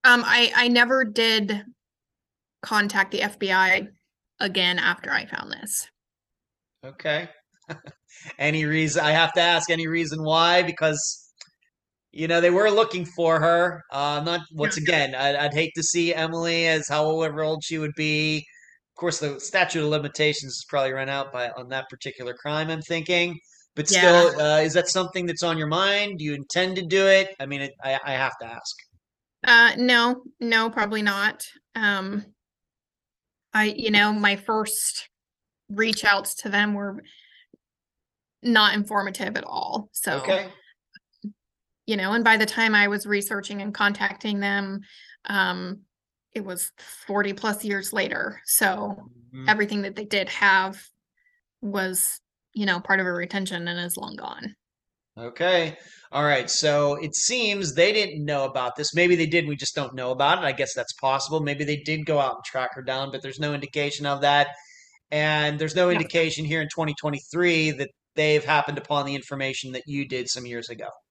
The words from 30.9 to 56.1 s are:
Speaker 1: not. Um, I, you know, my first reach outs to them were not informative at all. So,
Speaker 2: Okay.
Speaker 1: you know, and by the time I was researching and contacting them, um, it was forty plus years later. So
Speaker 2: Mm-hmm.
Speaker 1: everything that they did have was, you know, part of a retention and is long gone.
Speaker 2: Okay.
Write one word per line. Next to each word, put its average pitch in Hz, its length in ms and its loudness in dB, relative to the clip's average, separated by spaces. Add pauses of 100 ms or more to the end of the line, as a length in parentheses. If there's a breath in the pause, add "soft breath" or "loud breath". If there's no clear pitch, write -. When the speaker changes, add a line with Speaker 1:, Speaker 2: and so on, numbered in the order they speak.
Speaker 1:
not. 202 400 -2 (320)
Um, 208 520 -2 (1300)
I, 214 100 4 (120)
you 220 140 -2
know, 208 220 4
my 208 240 2
first - 720 -4 (600)
reach 214 340 0
outs 202 380 2
to 208 80 -6
them 208 240 2
were 202 280 -8 (1400 soft breath)
not 214 320 4
informative 202 640 -4
at - 80 -6
all. - 480 -6
So, 151 260 -4
Speaker 2:
Okay. 190 300 -2 (1400 soft breath)
Speaker 1:
you 214 100 -2
know, 190 160 -2
and 233 120 0
by 220 120 8
the 214 100 2
time 220 280 0
I 208 140 6
was 202 180 -2
researching 202 540 -4
and 202 140 -8
contacting 202 680 -2
them, 202 400 -2 (460 loud breath)
um, 185 560 -4 (500)
it 214 120 -8
was 180 280 -8 (340)
forty 202 260 -2
plus 208 320 -4
years 196 280 -4
later. - 540 -4
So 208 500 0 (380)
Speaker 2:
Mm-hmm. 131 140 -2
Speaker 1:
everything 208 340 0
that 196 120 -8
they 214 100 -10
did 196 240 -2
have 190 520 2 (800)
was, 190 600 -4 (340)
you 208 120 -2
know, 180 140 0
part 196 180 0
of 185 80 -2
a 180 60 -2
retention 175 560 -6
and 175 100 -6
is 175 180 -6
long - 200 -12
gone. - 380 -12 (640)
Speaker 2:
Okay. 165 580 0 (340 loud breath)